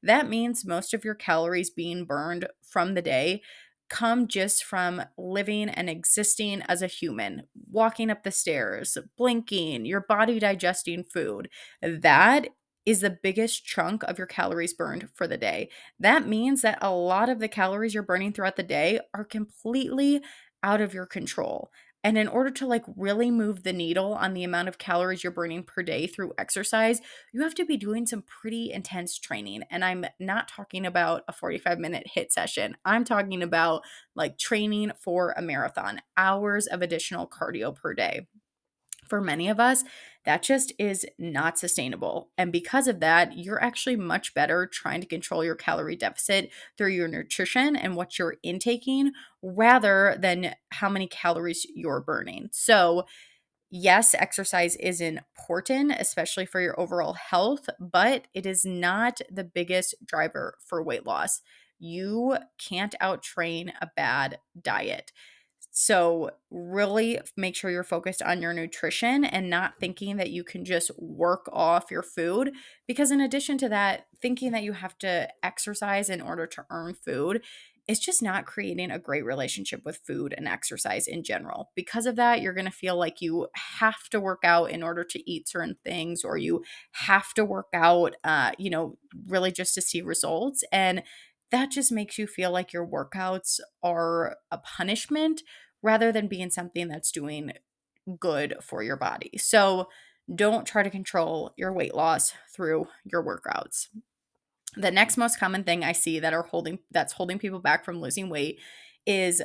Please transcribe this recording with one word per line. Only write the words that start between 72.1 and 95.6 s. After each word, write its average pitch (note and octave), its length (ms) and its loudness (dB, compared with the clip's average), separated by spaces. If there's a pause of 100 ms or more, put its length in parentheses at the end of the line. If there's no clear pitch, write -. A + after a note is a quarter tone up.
because C4+ 240 2
in C#4 100 4
addition C#4 380 0
to C4 120 0
that, G3+ 360 2 (160)
thinking B3 300 -2
that A3+ 100 -2
you G#3 120 -4
have F#3 240 -10
to F3 300 0 (140)
exercise G3+ 680 -2
in F#3 120 -4
order E3 260 -6
to - 240 -16
earn E3+ 240 -8
food E3 480 -2 (460)
is G#3+ 100 0
just - 240 0
not G3 240 -2
creating F3+ 460 -6
a F3+ 80 -6
great C#3+ 240 -4
relationship B2 600 -4
with - 220 -10
food C#3+ 300 -4
and D3+ 100 -8
exercise - 640 -4
in - 160 -8
general. - 500 -8
Because A3 320 -4
of B3 80 -2
that, A#3+ 260 4
you're F#3 140 -4
gonna F#3+ 160 -4
feel F#3 260 -2
like E3+ 240 0
you E3+ 280 -2 (320)
have A3 300 2
to G#3 100 0
work F#3+ 240 -2
out E3+ 260 6
in E3+ 140 -6
order E3+ 180 -4
to - 260 -10
eat F3 200 -6
certain F3 360 -6
things, F3 380 -6
or - 140 -4
you E3 260 0 (300)
have - 420 2
to A3 100 4
work G3 300 -4
out, E3+ 480 6
uh, D3 360 2
you F#3+ 120 -4
know, E3 260 -2 (300)
really F#3 240 2
just F#3 240 -2
to F#3 80 -2
see - 200 -2
results. E3+ 680 -2
And F#3 320 2 (480)
that C4+ 220 2
just C4+ 180 2
makes G#3 260 -4
you G#3+ 120 -4
feel F3+ 240 -2
like F3+ 200 -2
your F3 140 -6
workouts F#3 720 -4 (240)
are E3+ 540 0 (160)
a F3 60 -8
punishment D4 840 -2 (400)